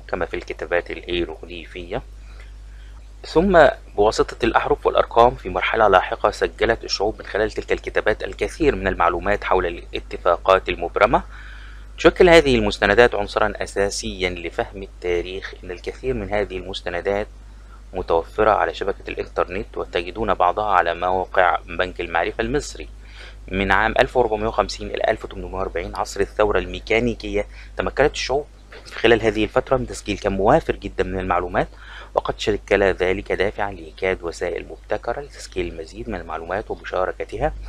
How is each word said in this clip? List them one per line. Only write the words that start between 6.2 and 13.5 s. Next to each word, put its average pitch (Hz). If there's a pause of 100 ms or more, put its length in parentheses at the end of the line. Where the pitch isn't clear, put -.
سجلت 104
الشعوب 101
من -
خلال 107
تلك -
الكتابات 98
الكثير 104
من 95
المعلومات 87
حول 90
الاتفاقات 90
المبرمة. 98 (760)
تشكل 175
هذه 151
المستندات 107
عنصرًا 104